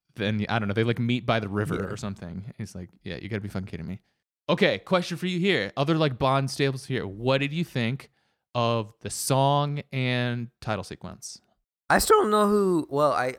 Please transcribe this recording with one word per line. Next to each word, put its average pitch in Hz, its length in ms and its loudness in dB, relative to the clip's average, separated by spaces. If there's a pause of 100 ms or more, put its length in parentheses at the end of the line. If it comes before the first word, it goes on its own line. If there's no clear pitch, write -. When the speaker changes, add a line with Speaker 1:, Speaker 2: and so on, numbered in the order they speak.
(160)
Speaker 1:
then, 107 300 0
I 117 120 0
don't 104 100 -2
know, 101 40 -2
they, 113 120 2
like, 117 120 0
meet 120 280 0
by 113 160 2
the 104 80 -6
river 104 260 0
Speaker 2:
Yeah. - 120 -4
Speaker 1:
or 104 100 -8
something. 95 600 -10
He's 107 160 -10
like, 92 160 -12 (140)
"Yeah, 98 180 -8
you - 60 -12
gotta 104 140 -4
be 101 80 -8
fucking 98 180 -6
kidding 82 180 -10
me." 92 140 -8 (480)
Okay, 143 320 2
question 175 380 -2
for 175 100 -6
you 180 120 -2
here. 165 360 2
Other, 143 200 2
like, 151 220 2
Bond 135 320 2
staples 135 360 -2
here. 110 200 -4
What 120 340 0
did 143 120 -2
you 165 140 -2
think 123 440 -4 (440)
of 117 480 0
the 101 80 -8
song 143 720 2 (100)
and 123 600 -2 (100)
title 104 240 -4
sequence? - 560 -14 (480)
Speaker 2:
I 175 100 4
still 427 220 6
don't 214 100 2
know 208 160 4
who, 190 420 2
well, 143 220 4
I, 127 280 0